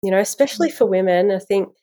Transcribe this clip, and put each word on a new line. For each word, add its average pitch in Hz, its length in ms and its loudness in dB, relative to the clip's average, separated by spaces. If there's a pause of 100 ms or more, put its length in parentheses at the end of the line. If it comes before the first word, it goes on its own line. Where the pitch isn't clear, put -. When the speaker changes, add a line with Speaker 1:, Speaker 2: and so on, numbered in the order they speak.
Speaker 1:
You 233 80 -2
know, 190 80 2
especially 277 520 -2
Speaker 2:
Mm. - 40 -16
Speaker 1:
for 240 120 2
women, 185 440 2
I 190 100 -2
think 196 420 -4